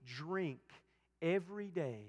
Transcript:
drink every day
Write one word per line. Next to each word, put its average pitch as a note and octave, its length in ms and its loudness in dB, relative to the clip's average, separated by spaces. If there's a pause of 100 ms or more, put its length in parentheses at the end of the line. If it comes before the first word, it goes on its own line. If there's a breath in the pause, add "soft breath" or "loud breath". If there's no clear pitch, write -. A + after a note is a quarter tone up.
drink D3+ 540 -2 (640 soft breath)
every F#3+ 480 2
day C3+ 400 0